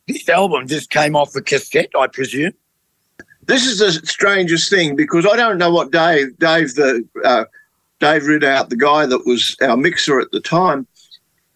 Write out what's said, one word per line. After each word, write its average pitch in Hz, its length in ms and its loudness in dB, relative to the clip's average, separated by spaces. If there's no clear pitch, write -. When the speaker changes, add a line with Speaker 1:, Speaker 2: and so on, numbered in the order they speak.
Speaker 1:
this - 220 -6
album 165 380 0
just 139 240 -8
came 151 240 0
off 147 200 0
a 139 60 -6
cassette, - 480 -2
I 131 60 2
presume? 135 460 -6
Speaker 2:
This 240 180 2
is 220 140 -4
the 202 120 4
strangest 185 640 0
thing 165 260 0
because 165 300 2
I 208 100 4
don't 226 220 0
know 175 140 2
what 160 180 0
Dave, 160 480 0
Dave, 160 380 0
the, 131 280 0
uh, 120 200 2
Dave 151 240 0
Ridout, 139 460 0
the 123 60 -8
guy 147 320 2
that 123 180 -2
was 123 340 -2
our 127 160 0
mixer 147 440 0
at - 120 -4
the - 80 -4
time, 160 460 -2